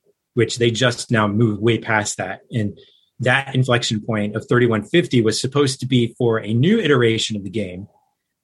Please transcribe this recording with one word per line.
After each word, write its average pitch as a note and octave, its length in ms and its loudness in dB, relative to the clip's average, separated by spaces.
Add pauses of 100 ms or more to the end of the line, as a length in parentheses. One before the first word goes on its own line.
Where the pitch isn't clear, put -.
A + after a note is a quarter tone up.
(340)
which A#2 240 0
they A#2+ 120 4
just B2 400 -2
now A2 160 4
moved G#2 360 0
way A2+ 160 2
past G#2+ 400 -2
that. F#2+ 240 -8 (100)
And G2+ 260 -4 (420)
that C3+ 340 0
inflection A#2+ 480 0
point G#2+ 340 -4
of G#2+ 80 -6
thirty-one A2+ 400 2
fifty E3 380 2
was G#2+ 180 0
supposed C3 400 -2
to B2 60 -6
be A#2+ 320 0
for A2+ 200 0
a G#2 140 -4
new E3 260 2
iteration A#2+ 580 2
of G2 60 -8
the F#2+ 80 -12
game, F#2 380 -8 (560)